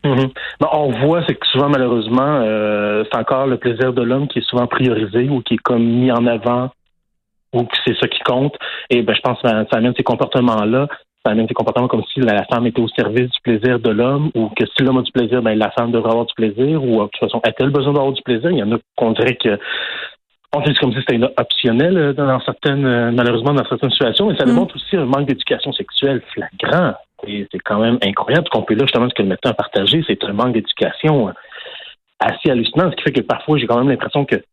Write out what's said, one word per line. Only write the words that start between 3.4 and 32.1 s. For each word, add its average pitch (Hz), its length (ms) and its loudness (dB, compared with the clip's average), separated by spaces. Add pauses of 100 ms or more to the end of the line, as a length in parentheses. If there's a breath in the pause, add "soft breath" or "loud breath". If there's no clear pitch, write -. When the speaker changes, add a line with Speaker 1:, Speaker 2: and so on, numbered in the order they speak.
Speaker 1:
le 123 100 0
plaisir 123 360 -2
de 123 100 0
l'homme 135 240 0
qui 123 120 -2
est - 80 -4
souvent 123 200 0
priorisé 117 600 0
ou 135 140 0
qui 117 140 -2
est 107 60 -2
comme 117 220 2
mis 123 280 4
en 120 160 2
avant 120 420 0 (840)
ou 120 120 0
que 120 120 -6 (100)
c'est 117 140 0
ça 135 80 0
qui - 120 -4
compte. 135 360 0 (360 loud breath)
Et 120 100 4
ben, 107 140 0
je - 60 -2
pense 123 200 -2
que 127 80 0
ça, 107 200 2
ça 123 80 2
amène 117 200 2
ces - 60 -2
comportements-là. 120 840 2 (380 loud breath)
Ça 110 60 2
amène 110 160 2
ces 120 80 -4
comportements 120 320 0
comme 110 160 0 (100)
si 135 80 -2
la, 110 140 4
la 98 100 0
femme 120 220 0
était 117 120 0
au 113 100 2
service 123 420 0
du - 120 -6
plaisir 120 360 2
de 113 100 0
l'homme 135 460 2
ou 113 140 0
que 110 160 0 (120)
si 135 60 2
l'homme 127 160 4
a - 20 0
du - 100 -6
plaisir, 123 300 0
ben, 110 160 2
la 107 140 2
femme 120 200 -2
devrait 113 200 2
avoir 117 160 0
du - 80 -8
plaisir 123 480 0
ou, 113 180 2
de 104 60 -2
toute - 120 -12
façon, 117 240 -2
a-t-elle 131 280 0
besoin 143 220 2
d'avoir 135 200 2
du 131 80 -6
plaisir ? 127 300 0
Il 170 80 2
y 104 40 -2
en 104 80 0
a 120 60 0 (180)
qu'on 117 160 2
dirait 120 240 2
que 101 240 0 (960 loud breath)
on 147 80 0
fait 147 160 2
comme 127 140 2
si 123 60 -4
c'était 127 200 0 (180)
optionnel, 131 600 2
euh, 143 160 2
dans 131 280 0
certaines, 139 440 -2
euh, 120 260 2
malheureusement, 120 420 0
dans 135 140 2
certaines 127 240 -2
situations. 147 400 0
Et 147 60 -2
ça - 80 2
Speaker 2:
Mhm. 240 80 4
Speaker 1:
démontre 240 240 0
aussi - 180 -4
un 156 100 0
manque 139 220 0
d'éducation 131 460 -2
sexuelle - 480 -2 (120)
flagrant. 143 600 -2 (340)
Et 104 240 -8
c'est 95 80 -10
quand 104 200 -2
même 117 240 2
incroyable 127 420 0
ce - 60 -8
qu'on 110 120 0
peut 110 120 0
là, 117 100 2
justement, 123 240 0
ce - 60 -6
que 110 80 0
le 95 60 0
médecin 95 200 -2
a 110 40 -2
partagé, 107 540 0
c'est - 160 -2
un 101 100 -6
manque 120 200 0
d'éducation, 110 760 0
euh, - 20 -8 (880 loud breath)